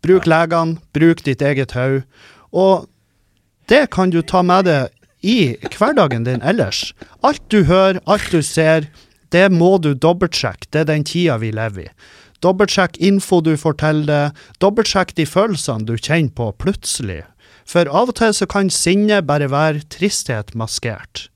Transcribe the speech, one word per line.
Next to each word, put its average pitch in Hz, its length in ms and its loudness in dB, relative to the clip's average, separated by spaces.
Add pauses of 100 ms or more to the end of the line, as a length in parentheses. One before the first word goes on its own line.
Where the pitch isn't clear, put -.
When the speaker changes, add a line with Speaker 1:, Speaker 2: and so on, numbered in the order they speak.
Speaker 1:
Bruk 180 240 2
Speaker 2:
Ja. 160 180 4
Speaker 1:
legene, 165 340 -2 (140)
bruk 160 300 2
ditt 135 180 -2
eget 139 320 -2
hode, 131 300 -2 (500)
og 185 360 2 (800)
det 269 220 4
kan 185 200 2
du 165 120 0
ta 180 200 0
med 180 220 4
deg 143 260 0 (320)
i 185 340 2 (220)
hverdagen 180 460 2
din 123 180 -2
ellers. 165 500 -2 (300)
Alt 285 260 0
du 208 160 4
hører, 185 420 2
alt 202 240 0
du 160 120 2
ser, 156 460 0 (420)
det 185 220 4
må 180 280 4
du 151 140 0
dobbeltsjekke. 165 760 -2
Det 156 100 0
er 160 40 0
den 151 200 -2
tida 160 340 0
vi 110 140 -4
lever 107 320 -8
i. - 40 -18 (540)
Dobbeltsjekk 185 560 0
info 190 440 2
du 160 140 2
får 147 220 -2
til 151 280 0
deg, 147 260 -2 (280)
dobbeltsjekk 202 540 0
de 160 120 0
følelsene 156 600 -2
du 117 100 -4
kjenner 151 380 -2
på 113 220 -6
plutselig. 107 680 -6 (440)
For 175 220 0
av 202 200 0
og 233 80 -6
til 220 160 2
så 196 160 -2
kan 196 220 0
sinne 202 520 0
bare 143 280 0
være 151 380 -2
tristhet - 680 -6
maskert. - 800 -10